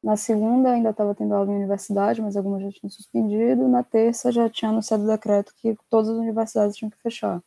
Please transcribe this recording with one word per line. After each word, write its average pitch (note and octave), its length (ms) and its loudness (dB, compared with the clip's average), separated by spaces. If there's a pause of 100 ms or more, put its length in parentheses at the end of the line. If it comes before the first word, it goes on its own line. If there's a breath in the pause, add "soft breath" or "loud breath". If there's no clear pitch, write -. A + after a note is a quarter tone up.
Na G#3+ 120 2
segunda A#3 560 2
ainda A3+ 220 2
tava G3+ 220 0
tendo G#3 180 -2
aula G3+ 180 0
em G3+ 40 0
universidade, G3+ 640 -2
mas G3+ 160 -4
algumas G3 240 -4
já G3 100 -8
tinham G3+ 200 -14
suspendido. A#3 760 0
Na B3 160 4
terça A#3 480 0
já A#3 180 2
tinha A3 200 -4
anunciado G#3+ 340 0
o G#3+ 40 0
decreto G#3 480 0
que A3+ 200 -2 (140)
todas A3 200 2
as A3+ 80 -2
universidades A3 580 -2
tinham G#3+ 160 -8
que - 100 -20
fechar. G3+ 460 -4